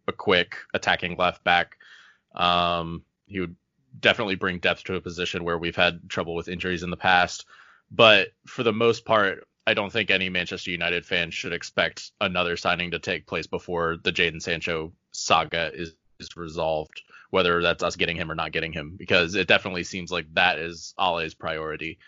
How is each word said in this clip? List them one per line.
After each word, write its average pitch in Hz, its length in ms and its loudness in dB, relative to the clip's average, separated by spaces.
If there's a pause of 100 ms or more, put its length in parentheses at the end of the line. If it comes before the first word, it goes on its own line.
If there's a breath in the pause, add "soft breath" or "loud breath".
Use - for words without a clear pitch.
a 101 40 0
quick - 460 2 (160)
attacking 87 440 0
left 90 280 0
back. 87 320 2 (580 soft breath)
Um, 87 680 0 (220)
he 98 140 -8
would 87 160 -6 (420)
definitely 101 380 2
bring 90 240 -2
depth 87 260 0
to 95 100 -4
a 85 60 -4
position 87 440 -6
where 85 120 0
we've 82 200 -4
had 87 320 2
trouble 85 260 -4
with 82 140 -6
injuries 90 340 -4
in 90 60 -4
the 87 80 -4
past. 90 480 2 (440 soft breath)
But 104 400 8 (180)
for - 160 -6
the 113 100 4
most 117 320 2
part, 101 420 2 (180)
I 110 80 4
don't 101 180 0
think 104 180 0
any 95 200 2
Manchester 90 420 -4
United 87 340 -2
fan 85 260 -2
should 85 220 -6
expect - 680 -2
another 90 380 0
signing 87 340 0
to 82 80 -4
take 87 280 -6
place 82 200 -6
before 85 480 -2
the 90 160 -2
Jadon 82 300 0
Sancho 82 500 -4 (220)
saga 80 600 0
is, 82 200 -10 (260)
is - 160 -18
resolved, 80 680 -6 (280 soft breath)
whether 87 320 4
that's 85 220 2
us 85 120 -2
getting 85 220 -2
him 82 120 -4
or 80 60 -8
not 78 160 -4
getting 80 220 -4
him, 80 240 -10
because 90 380 2
it 92 120 2
definitely 92 380 2
seems 87 260 -10
like 80 220 -6
that 90 260 2
is 82 380 -10
Ole's 85 360 -2
priority 78 760 -8